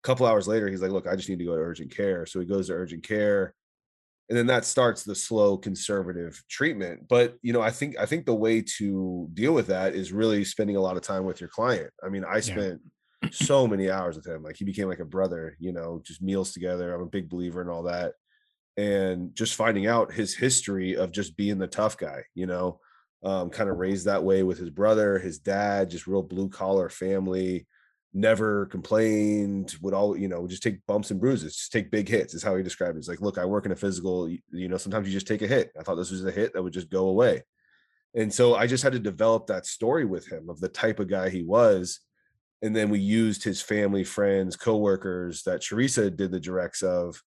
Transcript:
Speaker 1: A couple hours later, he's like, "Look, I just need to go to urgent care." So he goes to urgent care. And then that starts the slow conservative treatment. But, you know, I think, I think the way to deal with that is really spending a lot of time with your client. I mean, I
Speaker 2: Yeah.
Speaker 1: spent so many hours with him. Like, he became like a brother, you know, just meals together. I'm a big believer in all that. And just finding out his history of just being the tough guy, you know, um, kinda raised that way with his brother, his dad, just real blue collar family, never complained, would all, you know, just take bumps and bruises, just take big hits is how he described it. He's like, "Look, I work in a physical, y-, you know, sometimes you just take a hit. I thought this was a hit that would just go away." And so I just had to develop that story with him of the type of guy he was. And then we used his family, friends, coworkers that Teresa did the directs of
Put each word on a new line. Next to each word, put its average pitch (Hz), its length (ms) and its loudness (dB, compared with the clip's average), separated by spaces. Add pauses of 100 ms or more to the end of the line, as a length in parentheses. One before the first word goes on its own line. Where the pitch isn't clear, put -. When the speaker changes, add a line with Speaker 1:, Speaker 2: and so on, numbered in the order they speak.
Speaker 1:
A - 20 -4
couple 127 200 10
hours 104 220 6
later, 107 200 4
he's 95 140 -2
like, 95 80 2
"Look, 95 160 0
I 92 100 0
just 92 120 -6
need 92 100 -2
to 87 60 -2
go 85 120 0
to 78 60 0
urgent 82 320 -6
care." 92 320 0
So 92 140 -6
he 87 60 -4
goes 95 220 0
to 90 60 -4
urgent 85 300 -6
care. 104 500 2 (760)
And 120 80 0
then 120 120 4
that 123 180 4
starts 120 380 2
the 101 100 -6
slow 101 420 4
conservative 92 920 -6
treatment. 104 580 -4
But, 123 320 4
you 117 140 -2
know, 117 80 4
I 110 80 4
think, 143 280 -6
I 104 60 2
think 165 220 -2
the 117 80 4
way 113 260 4 (180)
to 92 540 -2
deal 123 220 2
with 117 140 2
that 92 260 0
is 90 180 -6
really 107 320 2
spending 101 320 -2
a 95 60 2
lot 92 160 0
of 85 40 -6
time 95 220 -4
with 92 160 -6
your 87 80 -12
client. 113 420 -2 (140)
I 95 60 -8
mean, 98 140 -6
I 90 120 -4
Speaker 2:
Yeah. 110 40 4
Speaker 1:
spent 95 400 -4 (520)
so 135 340 4
many 98 240 0
hours 90 260 -2
with 78 100 -16
him. 80 160 -10
Like, 78 140 -14
he 101 100 -8
became 98 220 -4
like 87 100 -6
a 87 80 -8
brother, 82 520 -4
you 87 140 -6
know, 85 320 -8
just 82 160 -18
meals 95 320 -2
together. 90 420 -4
I'm 87 60 -6
a 90 60 -8
big 85 240 -6
believer 90 320 -6
in 87 80 -8
all 85 140 -6
that. 87 280 -4 (640)
And 95 580 0
just 110 200 -2
finding 107 320 2
out 117 260 2
his 107 240 -4
history 98 580 0
of 90 160 0
just 92 260 -6
being 101 220 0
the 92 80 -2
tough 107 300 -2
guy, 71 280 -10 (100)
you 92 120 -4
know, 90 340 -4 (440)
um, 92 260 -2
kinda 98 220 -2
raised 92 340 -2
that 98 160 2
way 95 200 4
with 92 160 0
his 87 120 -8
brother, 104 480 4
his 87 200 -6
dad, 101 520 0
just 85 160 -10
real 95 160 0
blue 92 280 -4
collar 95 400 0
family, 92 760 -2 (520)
never 104 480 2
complained, 104 1120 0
would 95 140 -2
all, 101 220 2
you 95 120 -2
know, 87 180 -4
just 92 160 -8
take 101 240 -2
bumps 101 240 -2
and 95 100 -4
bruises, 101 360 0
just - 160 -10
take 107 180 -2
big 104 180 0
hits 101 260 0
is 85 80 -10
how 98 140 2
he 95 60 0
described 87 340 -4
it. - 20 -10
He's 76 100 -12
like, 85 120 -8
"Look, 98 180 -2
I 90 60 -2
work 98 200 0
in 95 80 -2
a 87 40 -2
physical, 90 480 -2
y-, 85 140 -6 (120)
you 90 180 -6
know, 92 80 -2
sometimes 98 300 -4
you 95 60 -4
just 98 140 -4
take 107 160 0
a 104 40 -2
hit. 123 320 2
I 80 40 -12
thought 92 120 -2
this 87 160 -4
was 92 140 -6
a 95 60 0
hit 101 220 0
that 92 100 -2
would 90 100 -4
just 82 180 -8
go 95 180 2
away." 95 340 4 (720)
And 110 180 0
so 120 220 6
I 107 120 4
just 127 160 0
had 135 120 4
to 123 40 -2
develop 107 480 2
that 95 200 -4
story 131 380 0
with 95 220 -4
him 80 240 -12
of 82 100 -12
the 90 80 -4
type 110 300 -2
of 98 100 -2
guy 95 200 0
he 92 140 -4
was. 98 580 4 (600)
And 107 120 -2
then 107 160 2
we 104 80 2
used 107 460 2
his 95 180 -4
family, 101 400 0
friends, 98 540 2
coworkers 95 880 0
that 90 180 -2
Teresa 117 480 0
did 90 220 -2
the 90 80 -2
directs 90 420 -4
of 87 460 -2